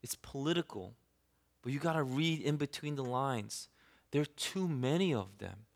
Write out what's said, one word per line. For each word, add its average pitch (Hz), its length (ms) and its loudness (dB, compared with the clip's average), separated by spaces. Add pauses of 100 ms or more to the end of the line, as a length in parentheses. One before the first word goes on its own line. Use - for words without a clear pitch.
It's - 140 -8
political, 139 800 -2 (680)
but 127 120 -2
you 139 60 0
gotta 160 220 2
read 151 400 2
in 147 140 2
between 147 400 -2
the 135 80 -2
lines. 127 640 -2 (440)
There 147 100 4
are 147 40 2
too - 420 -2
many 156 460 2
of 101 260 -2
them. 98 260 -12 (100)